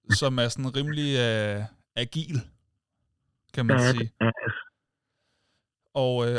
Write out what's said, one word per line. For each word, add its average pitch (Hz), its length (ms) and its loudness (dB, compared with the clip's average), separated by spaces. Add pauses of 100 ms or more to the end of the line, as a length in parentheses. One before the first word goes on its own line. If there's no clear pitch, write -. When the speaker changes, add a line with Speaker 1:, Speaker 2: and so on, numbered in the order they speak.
(100)
Speaker 1:
Som 131 280 2
er 120 100 4
sådan 131 280 -4
rimelig, 147 340 -2 (160)
øh, 107 340 0 (360)
agil, 147 400 -4 (1160)
kan 123 120 -2
man 120 100 4
Speaker 2:
Badass. 123 220 4
Speaker 1:
sige. 113 140 -4 (1800)
Og, 127 200 2 (140)
øh, 120 100 0